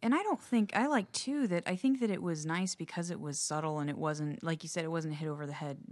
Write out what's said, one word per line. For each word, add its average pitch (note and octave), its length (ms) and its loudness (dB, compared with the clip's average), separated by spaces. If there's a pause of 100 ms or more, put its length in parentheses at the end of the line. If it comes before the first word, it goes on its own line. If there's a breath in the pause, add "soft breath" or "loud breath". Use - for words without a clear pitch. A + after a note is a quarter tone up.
And A#3 140 4
I F#4+ 80 2
don't G#4 180 0
think, G#3+ 340 2
I A#3+ 120 4
like, B3 240 2
too, C#4 360 0
that F3 200 2
I F#3 80 0
think C4 240 4
that A#3 100 2
it F#3 140 0
was D#3 240 -2
nice F3+ 260 0
because E3+ 380 -4
it - 80 -4
was D3 200 -4
subtle D#3 400 0
and C#3+ 100 0
it C#3+ 80 -2
wasn't, D3+ 460 -2
like E3 200 -2
you E3 60 -8
said, E3+ 160 -2
it D#3+ 60 -2
wasn't D#3+ 240 -2
hit D#3 120 -2
over D3 180 -4
the C#3+ 80 -6
head. C#3+ 240 -6 (140)